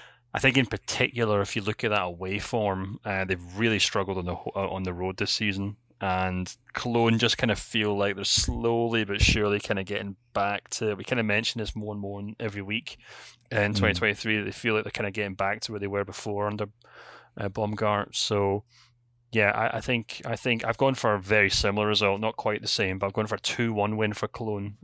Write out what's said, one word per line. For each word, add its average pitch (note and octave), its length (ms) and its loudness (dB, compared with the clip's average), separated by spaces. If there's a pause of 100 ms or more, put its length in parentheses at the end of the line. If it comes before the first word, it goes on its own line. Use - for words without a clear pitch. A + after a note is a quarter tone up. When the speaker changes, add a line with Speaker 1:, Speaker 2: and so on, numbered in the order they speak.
(340)
Speaker 1:
I - 60 -4
think C3 180 4
in B2+ 80 6
particular, A2+ 760 0
if - 140 -4
you G#2+ 60 -2
look G#2 240 -2
at G#2+ 60 0
that G2+ 120 2
away F#2 360 -4
form, G2 680 -2
uh, F#2+ 180 -2
they've F2+ 340 -4
really A2 220 4
struggled F#2+ 380 0
on F2+ 80 -2
the F2 100 -2
ho-, - 180 -8
uh, G2 160 0
on F#2+ 140 -4
the F#2 100 -2
road F#2 220 -2
this G2+ 160 -2
season, G2+ 460 -2 (240)
and F#2 520 0 (200)
Cologne A#2 460 4
just A#2 180 4
kinda A2 180 2
feel G#2 400 0
like G2+ 200 2
they're G2 100 -6
slowly A#2 800 2
but G2+ 160 -2
surely G#2 400 4
kinda G2 240 -2
getting G2+ 320 -6 (160)
back G2+ 380 -2
to, A2 240 0
we F#2+ 100 -8
kinda A#2+ 180 0
mention G#2+ 360 0
this G#2+ 140 -4
more G#2 200 -6
and G#2 80 -6
more G2+ 180 -6
in, G#2 180 -8
every G#2 240 -6
week G#2 360 -6 (520)
in G#2 220 2
Speaker 2:
Mm. G#2 60 -2
Speaker 1:
twenty G2+ 160 4
twenty-three, G#2+ 480 0
they G#2 100 -4
feel A2+ 220 -2
like A2 100 2
they're G#2 80 -8
kinda G#2 180 -4
getting G2 260 -4
back G2 260 -2
to - 100 -8
where G#2 80 -6
they G2+ 80 -2
were G2+ 160 0
before G2+ 440 -4
under, G#2 180 -2 (720)
uh, G2+ 100 -2
Baumgart. G#2 680 0
So, G2+ 520 2 (640)
yeah, G#2 200 4
I, A2+ 260 0
I - 20 -6
think, A#2 460 -4
I A#2 100 -4
think A#2 300 0
I've A2+ 120 0
gone C3+ 180 4
for A2 180 2
a G2+ 80 2
very G2+ 280 4
similar G#2 380 2
result, G2+ 320 2
not A2 160 -2
quite G#2+ 260 -2
the G#2+ 60 -10
same, F#2+ 320 0
but G2+ 60 0
I've F#2+ 80 -2
gone G#2+ 140 0
for G#2 80 -2
a - 40 -2
two A#2 320 0
one G#2+ 240 2
win G#2+ 160 2
for G#2+ 160 -4
Cologne. G#2 560 -6